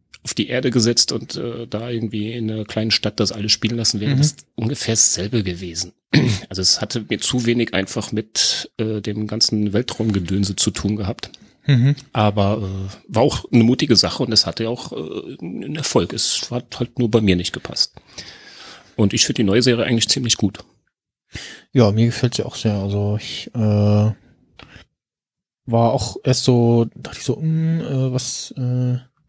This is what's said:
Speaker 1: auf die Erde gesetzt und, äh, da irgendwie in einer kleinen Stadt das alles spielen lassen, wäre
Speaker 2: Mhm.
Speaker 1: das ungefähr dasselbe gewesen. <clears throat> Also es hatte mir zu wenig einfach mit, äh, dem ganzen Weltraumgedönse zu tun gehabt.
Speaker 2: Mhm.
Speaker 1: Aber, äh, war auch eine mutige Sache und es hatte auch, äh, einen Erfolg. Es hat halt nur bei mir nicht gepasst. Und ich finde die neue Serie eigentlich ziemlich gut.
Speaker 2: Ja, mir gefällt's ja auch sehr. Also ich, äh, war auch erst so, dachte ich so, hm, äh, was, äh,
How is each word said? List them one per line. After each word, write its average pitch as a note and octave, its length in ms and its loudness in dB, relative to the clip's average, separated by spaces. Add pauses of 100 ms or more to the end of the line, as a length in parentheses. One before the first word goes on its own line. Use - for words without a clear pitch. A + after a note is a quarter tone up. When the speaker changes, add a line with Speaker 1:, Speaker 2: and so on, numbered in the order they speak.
(240)
Speaker 1:
auf - 100 -6
die - 140 -2
Erde B2+ 240 -2
gesetzt A#2+ 400 2
und, - 240 -8
äh, A#2 320 -8
da A2+ 220 -8
irgendwie A2 420 -4
in A2+ 180 -4
einer A2 140 -4
kleinen A2 260 -4
Stadt - 300 -2
das G2+ 100 0
alles G#2 220 -2
spielen A#2 240 -2
lassen, A2+ 240 -2
wäre C3+ 140 0
Speaker 2:
Mhm. C3 40 2
Speaker 1:
das D3+ 160 2 (220)
ungefähr - 380 -2
dasselbe G#2+ 500 2
gewesen. F2+ 480 -6 (200)
<clears throat> A#2 360 2
Also F#2+ 140 -6
es - 180 2
hatte A2 280 -4
mir G#2+ 120 -2
zu B2 260 0
wenig A#2 280 0
einfach G2 360 -4
mit, - 680 -2
äh, A2 220 -2
dem G#2+ 280 -4
ganzen G#2+ 440 -2
Weltraumgedönse G2+ 840 -2
zu - 160 -2
tun G#2 240 -4
gehabt. G#2 340 -6 (360)
Speaker 2:
Mhm. C3+ 280 4 (180)
Speaker 1:
Aber, G#2 460 2 (320)
äh, - 240 -10
war A2 80 6
auch - 300 2
eine A#2+ 100 8
mutige B2 320 4
Sache G2 300 2
und A2+ 80 -2
es - 140 2
hatte A2 220 -4
auch, B2+ 240 -8
äh, - 480 -10
einen D3+ 360 -8
Erfolg. A#2 360 0
Es - 380 -2
hat - 300 -6
halt - 180 -6
nur A#2+ 100 2
bei A2+ 120 4
mir F#2+ 160 6
nicht F2 160 -4
gepasst. - 420 -4 (1040)
Und G2+ 180 4
ich - 100 2
finde B2+ 180 0
die G#2 40 2
neue G#2+ 160 4
Serie A#2+ 220 4
eigentlich A#2 240 0
ziemlich B2 280 0
gut. - 220 0 (1120)
Speaker 2:
Ja, A2+ 180 6
mir A2 160 4
gefällt's A#2 300 0
ja - 80 -2
auch - 120 -10
sehr. G#2+ 180 0
Also G2+ 440 -2
ich, - 360 -12
äh, G#2 560 4 (1500)
war A#2 280 4
auch - 320 -2
erst C3 200 2
so, A#2 500 4
dachte - 240 -14
ich - 60 -14
so, - 160 -2
hm, D#3+ 400 0
äh, C3 320 -2
was, - 460 -6
äh, B2 400 0 (300)